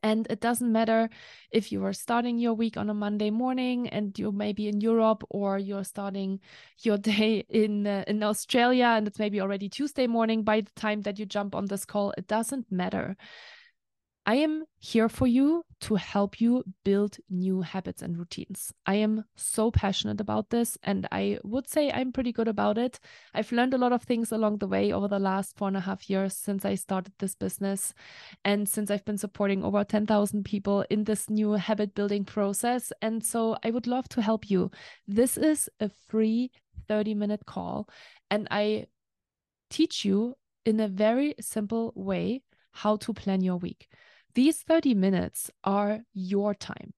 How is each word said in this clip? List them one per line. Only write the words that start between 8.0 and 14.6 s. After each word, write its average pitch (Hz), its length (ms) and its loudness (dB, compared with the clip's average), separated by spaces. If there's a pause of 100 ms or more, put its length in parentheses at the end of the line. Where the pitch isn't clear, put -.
in 214 160 0
Australia 240 640 4
and 220 200 4
it's 202 120 -8
maybe 208 200 0
already 196 300 -2
Tuesday 269 380 -2
morning 226 360 2
by 214 180 4
the 208 140 -8
time 214 260 -2
that 202 180 -6
you 214 60 -6
jump 202 300 -6
on 202 120 -4
this 196 180 -6
call. 202 320 -2
It 185 100 -10
doesn't 233 440 -2
matter. 190 440 -2 (1080)
I 214 100 2
am 311 280 0 (160)